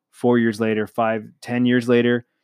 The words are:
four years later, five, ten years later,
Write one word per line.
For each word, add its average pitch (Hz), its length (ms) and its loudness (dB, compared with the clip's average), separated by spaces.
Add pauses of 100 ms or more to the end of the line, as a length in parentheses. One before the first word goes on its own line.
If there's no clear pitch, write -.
(100)
four 120 280 0
years 113 220 0
later, 107 260 -2
five, 110 380 -4 (180)
ten 123 240 -2
years 123 220 2
later, 120 380 2 (180)